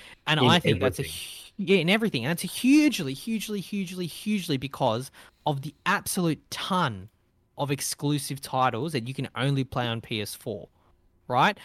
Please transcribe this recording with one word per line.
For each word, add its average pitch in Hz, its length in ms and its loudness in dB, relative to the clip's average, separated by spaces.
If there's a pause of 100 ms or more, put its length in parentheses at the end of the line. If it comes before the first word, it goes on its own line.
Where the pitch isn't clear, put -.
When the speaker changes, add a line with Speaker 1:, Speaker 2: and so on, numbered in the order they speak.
(260)
Speaker 1:
And 151 140 2
Speaker 2:
In 123 60 6
Speaker 1:
I 170 120 8
think 147 220 2
that's 127 180 0
a - 40 -2
Speaker 2:
everything. - 180 -10 (380)
Speaker 1:
hu-, 202 60 -6 (100)
yeah, 190 40 6
in 165 120 2
everything. 196 340 2
And 151 80 0
it's 170 120 -4
a 180 40 -6
hugely, 254 640 4
hugely, 208 480 -6
hugely, 185 460 -6
hugely 175 500 -2
because 127 540 -2 (360)
of 139 160 0
the 156 120 -10 (120)
absolute 175 540 0 (100)
ton 120 580 -2 (500)
of 139 120 -2
exclusive 143 680 -2
titles 131 520 0
that 120 140 -2
you 131 60 -6
can 131 240 -4
only 135 280 2
play 123 220 -2
on 117 140 -2
P 110 220 -4
S - 120 -8
four, - 340 -10 (600)
right? 147 360 4